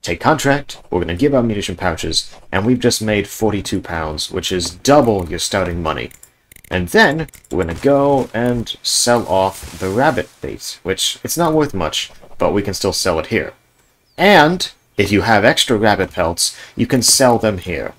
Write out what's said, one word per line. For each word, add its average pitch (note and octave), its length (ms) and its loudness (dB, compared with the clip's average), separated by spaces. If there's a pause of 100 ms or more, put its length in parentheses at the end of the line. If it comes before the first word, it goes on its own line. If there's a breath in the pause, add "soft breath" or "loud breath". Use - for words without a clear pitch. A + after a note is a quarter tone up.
take E2+ 140 -4
contract, C#3+ 580 0 (140)
we're F2+ 100 0
gonna E2+ 140 -4
give C#3 180 2
our B2+ 80 4
munition G2+ 340 -2
pouches, E2 540 -4 (220 loud breath)
and F#2+ 120 0
we've B2 160 2
just A#2+ 220 0
made G#2+ 260 0
forty-two G2+ 540 -2
pounds, D#2 480 -6
which - 220 -6
is F2+ 180 -2
double A#2 580 2
your E2+ 120 -6
starting F2 420 -2
money. D2+ 300 -4 (580)
And F2+ 200 -2
then D#3+ 380 2 (220)
we're F2+ 140 -2
gonna E2 160 -6
go C#3 520 2
and A#2+ 400 -2 (120)
sell A#2+ 440 0
off F#2+ 520 -2
the F#2+ 100 -4
rabbit A#2+ 400 0 (120)
bait, - 420 -12
which - 400 -4
it's - 140 -6
not D#3+ 160 0
worth D3+ 200 2
much, E2 380 -4 (260)
but E2 160 0
we G2+ 80 0
can G2+ 140 -6
still F#2+ 180 -2
sell F2 240 0
it D#2+ 100 -6
here. G2+ 260 -4 (600)
And F3+ 540 4 (260)
if G2+ 160 0
you G2+ 100 4
have G#2 220 4
extra C3 320 2
rabbit G2+ 360 2
pelts, E2+ 440 -2 (200 loud breath)
you A2+ 100 0
can B2 160 0
sell A#2+ 380 4
them G#2+ 180 0
here. D2+ 420 -8